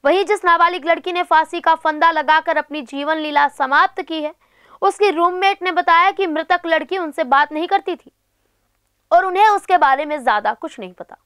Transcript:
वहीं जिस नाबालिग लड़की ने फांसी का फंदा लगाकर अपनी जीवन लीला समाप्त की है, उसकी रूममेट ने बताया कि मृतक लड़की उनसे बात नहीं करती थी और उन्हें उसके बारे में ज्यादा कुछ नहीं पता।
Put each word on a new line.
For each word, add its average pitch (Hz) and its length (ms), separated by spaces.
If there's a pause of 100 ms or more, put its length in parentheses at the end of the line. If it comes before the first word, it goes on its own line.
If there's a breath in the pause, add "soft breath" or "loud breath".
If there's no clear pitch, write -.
वहीं 349 220
जिस 392 200
नाबालिग 339 400
लड़की 339 280
ने 349 100
फांसी 330 360
का - 160
फंदा 311 360
लगाकर 311 460
अपनी 294 260
जीवन 285 340
लीला 294 320
समाप्त 285 520
की 320 200
है, 302 120 (480 soft breath)
उसकी 392 280
रूममेट 359 540
ने 359 80
बताया 349 400
कि 381 160
मृतक 320 380
लड़की 330 320
उनसे 320 280
बात 285 280
नहीं 320 140
करती 392 280
थी - 160 (1000)
और 359 140
उन्हें 381 220
उसके 392 300
बारे 277 280
में 294 180
ज्यादा 214 300
कुछ - 260
नहीं 180 140
पता। - 320